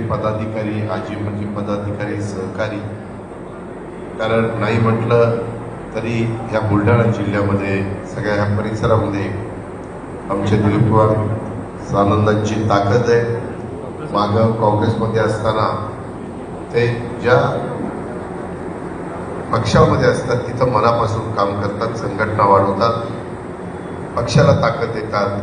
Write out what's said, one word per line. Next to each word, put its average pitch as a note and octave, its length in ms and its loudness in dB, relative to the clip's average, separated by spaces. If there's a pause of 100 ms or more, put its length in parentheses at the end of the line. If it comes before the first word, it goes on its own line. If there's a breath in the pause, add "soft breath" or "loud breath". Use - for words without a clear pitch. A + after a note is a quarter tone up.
पदाधिकारी, G#2+ 800 -2
आजी G#2 240 -4
म्हणजे G#2 300 -4 (100)
पदाधिकारी, G2+ 680 -4
सहकारी, G2+ 580 -4 (1400)
कारण A2+ 280 2 (120)
नाही G#2+ 200 0
म्हटलं A#2 560 4 (600)
तरी A2+ 260 -2 (320)
या A2 60 2 (100)
बुलढाणा G#2+ 420 4
जिल्ह्यामध्ये, G2+ 640 0 (380)
सगळ्या G#2 220 0
ह्या G#2 220 2
परिसरामध्ये G#2 720 2 (1040)
आमचे G#2 260 2
दिलीप G#2 340 4
पवार A2 220 6 (800)
सानंदांची G#2 760 4
ताकद G#2 400 4
आहे. A#2 280 4 (760)
मागं G#2 380 4 (100)
काँग्रेसमध्ये G#2+ 600 2
असताना G#2+ 480 0 (1040)
ते A#2+ 140 4 (340)
ज्या B2 180 6 (2250)
पक्षामध्ये D3+ 560 4
असतात B2 380 0
तिथं C3 240 0
मनापासून A2 640 2
काम G2+ 260 0
करतात, G2+ 360 -2
संघटना G#2 480 0
वाढवतात, G2+ 720 4 (1000)
पक्षाला B2+ 460 4
ताकद A2+ 320 0
देतात, G#2+ 360 0 (140)